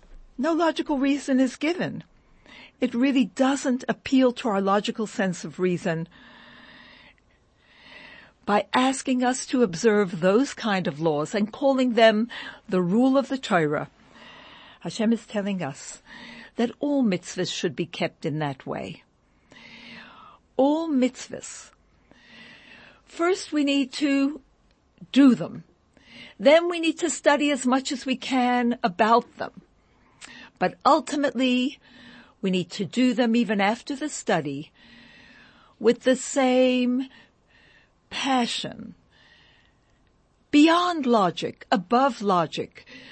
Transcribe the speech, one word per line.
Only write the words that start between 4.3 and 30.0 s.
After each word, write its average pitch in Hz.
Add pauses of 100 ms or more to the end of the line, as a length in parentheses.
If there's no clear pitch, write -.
to -
our 196
logical 202
sense 190
of 160
reason 170 (2500)
by 208
asking 262
us 247
to 247
observe 202
those 202
kind 190
of 147
laws 156
and 208
calling 262
them 220 (400)
the 190
rule 240
of 269
the 269
Torah. 151 (880)
Hashem 220
is 214
telling 196
us - (540)
that 240 (100)
all 285
mitzvahs 185
should -
be 175
kept -
in 156
that 143
way. 160 (1500)
All 302
mitzvahs. - (1300)
First -
we 294
need 277
to 277 (720)
do 262
them. 160 (760)
Then 330
we 339
need 320
to 339
study 294
as 254
much 262
as 254
we 254
can 247
about 226
them. - (960)